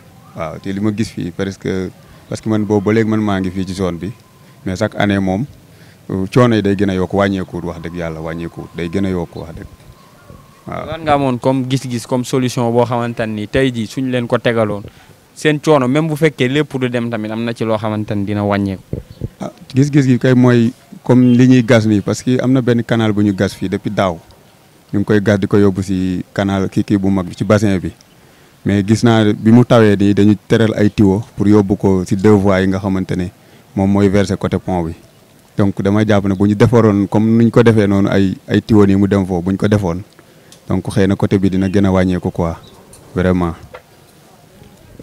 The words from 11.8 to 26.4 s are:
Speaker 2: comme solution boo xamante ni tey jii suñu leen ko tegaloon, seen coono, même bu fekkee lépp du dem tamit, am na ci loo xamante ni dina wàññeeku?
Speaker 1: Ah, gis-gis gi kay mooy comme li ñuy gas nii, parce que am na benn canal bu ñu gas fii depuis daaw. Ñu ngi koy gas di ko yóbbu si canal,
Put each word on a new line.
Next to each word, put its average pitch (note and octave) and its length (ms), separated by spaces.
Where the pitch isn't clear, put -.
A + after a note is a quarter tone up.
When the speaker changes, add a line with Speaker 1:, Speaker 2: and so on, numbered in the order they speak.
Speaker 2:
comme B2+ 160
solution B2 480
boo A#2+ 140
xamante A#2+ 420
ni G#2+ 200
tey C3+ 260
jii A2+ 140
suñu C3 240
leen B2 160
ko A#2+ 100
tegaloon, A2 460
seen D3+ 260
coono, C#3+ 280
même D3+ 200
bu D3+ 80
fekkee C#3+ 320
lépp C#3+ 320
du B2+ 100
dem A#2+ 200
tamit, G#2+ 220
am A2+ 120
na A#2 100
ci A2+ 120
loo A2 120
xamante G#2+ 380
ni G2+ 100
dina G#2 180
wàññeeku? G2+ 400
Speaker 1:
Ah, - 100
gis-gis C#3 320
gi B2 140
kay C3 160
mooy B2 360
comme B2+ 320
li B2+ 120
ñuy B2+ 160
gas A2 240
nii, G#2 140
parce G#2 200
que B2+ 180
am B2 120
na C3+ 100
benn A#2 220
canal A2+ 300
bu G#2 100
ñu G#2 100
gas F#2+ 220
fii F#2+ 140
depuis G2+ 200
daaw. F#2+ 300
Ñu G#2 60
ngi G2+ 60
koy G#2+ 160
gas G#2 180
di G2 80
ko G#2+ 100
yóbbu G2+ 260
si F#2 400
canal, G2 360